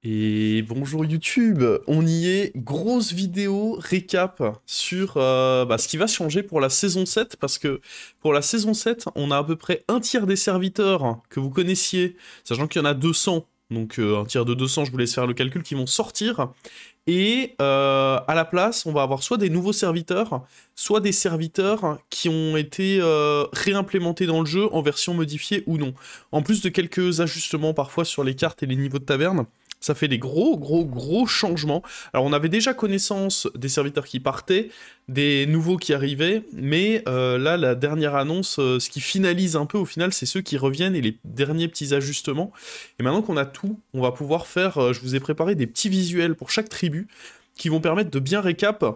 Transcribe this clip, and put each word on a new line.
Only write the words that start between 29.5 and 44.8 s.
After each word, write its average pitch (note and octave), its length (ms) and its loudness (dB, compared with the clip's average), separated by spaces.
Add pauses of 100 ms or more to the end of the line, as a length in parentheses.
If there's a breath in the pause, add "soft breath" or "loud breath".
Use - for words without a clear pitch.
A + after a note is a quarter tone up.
ça D3+ 140 0
fait D3 140 -2
des B2+ 100 0
gros, D#3+ 400 2
gros, D3 260 0
gros C#3+ 400 0
changements. E3+ 600 0 (280 loud breath)
Alors, C3 140 2
on C#3+ 60 2
avait D3 160 2
déjà A3+ 260 2
connaissance G3 800 -2
des B2 140 -6
serviteurs C#3+ 380 -2
qui - 120 -6
partaient, F#3 520 0 (360 loud breath)
des C#3 400 2
nouveaux D#3+ 300 2
qui D3+ 180 0
arrivaient, C#3+ 480 0 (100)
mais, F3+ 540 0
euh, B2+ 320 0
là, D#3 180 2
la B2+ 200 2
dernière D3 400 0
annonce, D#3 420 -2
euh, B2+ 220 2
ce - 100 -6
qui C#3 100 -10
finalise F3+ 540 2
un D3 120 0
peu G#3 120 -2
au F#3+ 60 2
final, F3 280 -2
c'est - 140 -4
ceux F#3+ 140 -2
qui E3 160 -4
reviennent C#3+ 400 0
et D#3 40 0
les A2 240 0
derniers C#3+ 440 -2
petits C#3+ 260 -2
ajustements. C#3+ 560 -2 (480 loud breath)
Et A#2+ 60 -2
maintenant D#3 180 2
qu'on G#3 140 -2
a C#3 100 0
tout, G3+ 320 -6 (160)
on C3 80 -2
va B2 80 2
pouvoir D3+ 380 -4
faire, F3+ 300 0
euh, B2+ 140 4